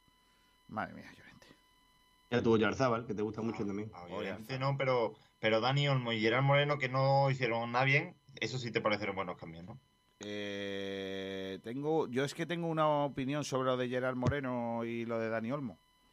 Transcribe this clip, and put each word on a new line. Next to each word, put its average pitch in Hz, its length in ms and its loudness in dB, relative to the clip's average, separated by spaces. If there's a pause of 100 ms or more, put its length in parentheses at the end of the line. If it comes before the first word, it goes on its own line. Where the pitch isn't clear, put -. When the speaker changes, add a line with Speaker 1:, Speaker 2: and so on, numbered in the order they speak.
(680)
Speaker 1:
madre 95 240 -4
mía, - 120 -16 (100)
Llorente. - 320 -20 (840)
Speaker 2:
Ya 120 100 2
tuvo 113 160 6
Yarzábal, 113 480 2
que 110 80 -8
te 101 80 -4
gusta 107 200 -4
mucho 110 220 -4
Speaker 3:
Ah, 101 40 -2
Speaker 2:
también. 101 260 -6
Speaker 3:
a 87 80 -18
Speaker 1:
Oh, 87 80 -16
Speaker 3:
Llorente 101 440 -8
Speaker 1:
Yarzábal. 131 60 -6
Speaker 3:
no, 135 180 0
pero, 127 360 2 (260)
pero 110 220 4
Dani 139 260 4
Olmo 131 240 2
y 113 80 0
Gerard 113 240 4
Moreno, 143 340 4
que 127 120 -2
no 135 420 4
hicieron 117 400 0
nada 123 140 4
bien, 147 320 2 (240)
eso 113 160 -4
sí 117 140 -4
te 110 100 0
parecieron 101 340 0
buenos 92 220 -4
cambios, 85 260 -14
¿no? 73 160 -16 (760)
Speaker 1:
Eh, 98 1080 -6
tengo, 143 460 -2
yo 123 140 0
es 143 100 -4
que 170 120 -6
tengo 170 220 -4
una 156 200 2
opinión 143 560 0
sobre 131 260 -2
lo 127 80 2
de 127 120 -2
Gerard 127 260 -2
Moreno 123 680 -2
y 117 220 -4
lo 113 140 -2
de 113 100 -2
Dani 113 220 -2
Olmo. 131 260 -6 (360)